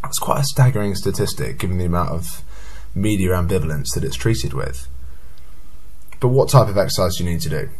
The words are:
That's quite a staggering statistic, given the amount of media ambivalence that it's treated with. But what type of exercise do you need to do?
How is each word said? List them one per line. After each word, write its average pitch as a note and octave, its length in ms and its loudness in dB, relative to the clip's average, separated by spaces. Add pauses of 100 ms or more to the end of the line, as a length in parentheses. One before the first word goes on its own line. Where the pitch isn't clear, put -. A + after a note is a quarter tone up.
That's - 160 -4
quite - 220 0
a C#3 40 2
staggering G#2 500 2
statistic, - 640 -2
given F#2 180 0
the F2+ 80 0
amount E2+ 280 0
of E2+ 300 -4 (520)
media F#2+ 380 2
ambivalence E2+ 600 0
that - 100 -2
it's - 120 -2
treated - 380 0
with. - 340 -4 (1300)
But B2+ 100 2
what C3+ 220 4
type A#2 180 8
of G2 80 0
exercise F#2 400 2
do F2 80 -2
you F2 60 0
need E2+ 120 0
to D#2+ 60 -4
do? D2 200 -2 (120)